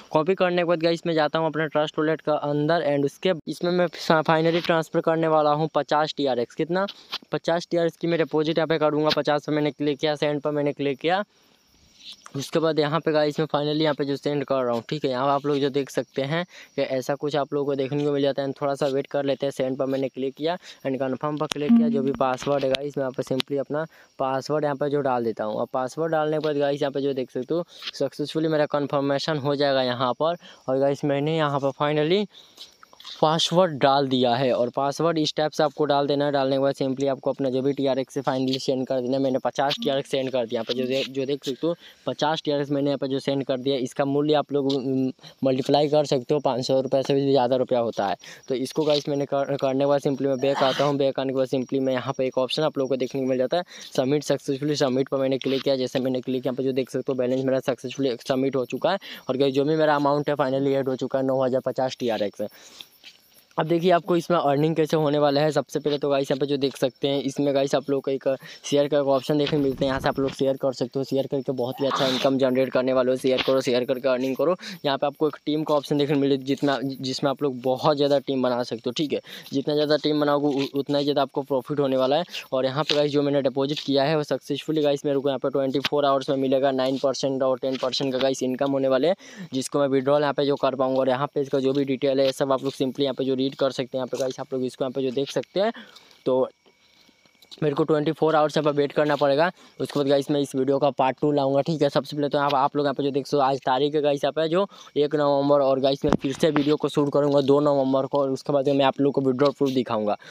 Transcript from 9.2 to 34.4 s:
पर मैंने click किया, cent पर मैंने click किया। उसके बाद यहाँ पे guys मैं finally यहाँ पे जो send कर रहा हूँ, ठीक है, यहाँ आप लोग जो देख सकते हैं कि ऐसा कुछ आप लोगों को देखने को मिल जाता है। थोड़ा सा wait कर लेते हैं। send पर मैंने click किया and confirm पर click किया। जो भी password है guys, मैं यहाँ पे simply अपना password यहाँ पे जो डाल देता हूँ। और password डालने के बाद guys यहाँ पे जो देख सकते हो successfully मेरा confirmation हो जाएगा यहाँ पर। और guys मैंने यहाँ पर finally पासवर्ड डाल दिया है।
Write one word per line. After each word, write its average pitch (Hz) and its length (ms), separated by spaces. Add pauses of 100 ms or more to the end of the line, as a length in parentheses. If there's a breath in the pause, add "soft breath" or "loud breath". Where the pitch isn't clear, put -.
पर 147 60
मैंने 151 180
click 143 280
किया, 151 180
cent 147 240
पर 151 100
मैंने 147 220
click 139 260
किया। 185 260 (1120 soft breath)
उसके 139 220
बाद 156 200
यहाँ 147 220
पे 160 120
guys 151 280
मैं 156 60
finally 151 360
यहाँ 151 120
पे 147 100
जो 139 120
send 147 280
कर 135 180
रहा 120 120
हूँ, 117 140
ठीक 151 160
है, 135 60
यहाँ 127 200
आप 143 160
लोग 147 120
जो 139 120
देख 135 200
सकते - 320
हैं 160 220 (320 loud breath)
कि 139 60
ऐसा 135 320
कुछ 147 220
आप 139 180
लोगों 143 120
को 143 100
देखने 143 280
को 147 80
मिल 139 100
जाता 139 200
है। 139 100
थोड़ा 139 220
सा 147 120
wait 135 200
कर 143 180
लेते 139 220
हैं। 139 60
send 131 260
पर 135 80
मैंने 135 220
click 131 260
किया 160 220 (300 loud breath)
and 131 120
confirm 135 400
पर 156 80
click 147 300
किया। 233 120
जो 135 140
भी 135 120
password 139 500
है 131 60
guys, 139 280
मैं 135 60
यहाँ 131 80
पे 131 120
simply 139 360
अपना 147 240 (340 soft breath)
password 135 460
यहाँ 143 120
पे 147 140
जो 147 100
डाल 123 240
देता 110 200
हूँ। 107 100
और 120 180
password 151 400
डालने 156 260
के 151 80
बाद 151 120
guys 143 240
यहाँ 139 100
पे 139 80
जो 139 140
देख 127 160
सकते 131 240
हो 170 100 (300 loud breath)
successfully 147 540
मेरा 151 200
confirmation 143 720
हो 143 180
जाएगा 139 260
यहाँ 123 320
पर। 165 220 (320 loud breath)
और 131 100
guys 139 260
मैंने 147 320
यहाँ 143 240
पर 139 100 (120)
finally 151 420 (960 loud breath)
पासवर्ड 165 600
डाल 139 280
दिया 123 260
है। 127 180